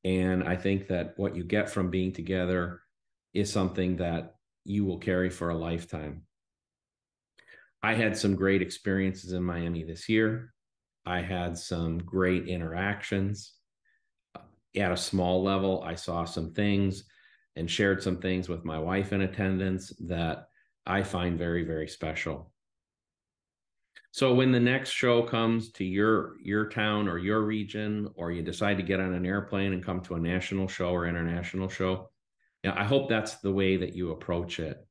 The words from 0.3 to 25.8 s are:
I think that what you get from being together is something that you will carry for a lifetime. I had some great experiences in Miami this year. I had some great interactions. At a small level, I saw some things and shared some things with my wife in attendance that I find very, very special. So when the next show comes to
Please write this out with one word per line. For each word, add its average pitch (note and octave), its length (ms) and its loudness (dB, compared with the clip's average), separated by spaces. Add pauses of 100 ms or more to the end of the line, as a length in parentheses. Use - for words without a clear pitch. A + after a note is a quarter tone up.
I F2+ 100 2
think F#2+ 320 0
that F2 300 -2
what G2 180 -2
you F2 80 -4
get G2+ 260 0
from F#2 200 0
being F#2 240 0
together F2+ 680 -2 (540)
is G2+ 180 0
something F#2 460 0
that E2+ 380 -2 (280)
you G2+ 220 0
will F2 140 -2
carry F2+ 300 2
for E2+ 200 -4
a E2+ 80 -2
lifetime. E2 640 -6 (1600)
I A2 100 4
had A2 240 2
some G2 180 4
great G2 260 4
experiences F#2+ 720 -2
in F2+ 100 -2
Miami E2+ 400 -2
this E2 240 -10
year. A2 460 2 (520)
I F2 160 -2
had F2 360 -4
some E2+ 420 -2
great F#2 480 0
interactions. F#2+ 1040 -2 (1200)
At F#2+ 180 2
a E2+ 40 0
small F#2 460 2
level, F#2+ 420 0
I E2+ 100 -6
saw E2+ 280 -4
some D#2+ 300 -6
things G2 500 2 (540)
and E2 120 -4
shared G2 320 2
some F2+ 200 -2
things F#2 260 0
with E2 160 -6
my D#2+ 160 -4
wife F#2 320 -2
in G2 100 0
attendance F#2+ 680 0 (180)
that E2+ 400 -2 (380)
I F#2+ 180 0
find F2 340 -2
very, E2+ 260 0
very D#2 260 -4
special. D#2+ 640 -6 (1600)
So C3 220 4
when B2+ 200 6
the A#2+ 80 6
next C3 300 2
show A#2+ 320 4
comes A2+ 500 2
to G2 100 -4